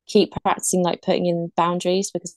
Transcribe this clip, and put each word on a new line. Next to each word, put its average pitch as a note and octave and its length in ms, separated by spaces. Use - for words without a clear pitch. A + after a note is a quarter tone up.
keep - 260
practicing, - 400
like, - 180
putting F3+ 240
in E3+ 300
boundaries, F3+ 560
because F3 240